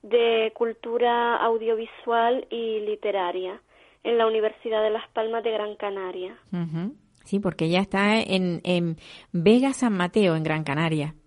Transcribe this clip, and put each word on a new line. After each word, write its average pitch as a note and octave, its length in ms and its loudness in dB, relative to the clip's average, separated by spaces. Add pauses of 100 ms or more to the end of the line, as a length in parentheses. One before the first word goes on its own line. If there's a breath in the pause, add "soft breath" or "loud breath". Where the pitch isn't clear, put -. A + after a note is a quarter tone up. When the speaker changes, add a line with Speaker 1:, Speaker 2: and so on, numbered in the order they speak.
Speaker 1:
de A3+ 520 2
cultura A#3 800 0
audiovisual A3+ 1120 0
y A3+ 300 -4
literaria G3 800 -4 (420 soft breath)
en A#3 160 2
la A3+ 80 4
Universidad A3 560 0
de G#3+ 80 2
Las A3 200 -4
Palmas A3+ 340 -4
de A3+ 80 0
Gran G#3 240 -6
Canaria. F#3+ 600 -8 (160)
Speaker 2:
Ujú. E3+ 420 -4 (300)
Sí, G3+ 160 -4
porque F3 240 -2
ella F3 160 2
está G3+ 400 2
en, F#3 440 -2
en E3+ 340 0 (340 loud breath)
Vega A3+ 400 4
San A3+ 240 0
Mateo, F3+ 400 2
en D#3 80 0
Gran D#3 200 0
Canaria D#3 500 0 (120)